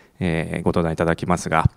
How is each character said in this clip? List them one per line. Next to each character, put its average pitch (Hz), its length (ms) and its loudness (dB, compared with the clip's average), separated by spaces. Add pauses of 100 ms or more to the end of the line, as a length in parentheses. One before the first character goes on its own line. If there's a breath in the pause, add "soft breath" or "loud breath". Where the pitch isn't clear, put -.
(200 loud breath)
え 82 400 -2
ー、 - 20 -4
ご 87 60 -2
登 87 160 2
壇 82 100 -2
い - 20 -4
た 85 100 0
だ 82 100 2
き - 100 -6
ま 90 140 0
す - 100 -8
が、 80 280 4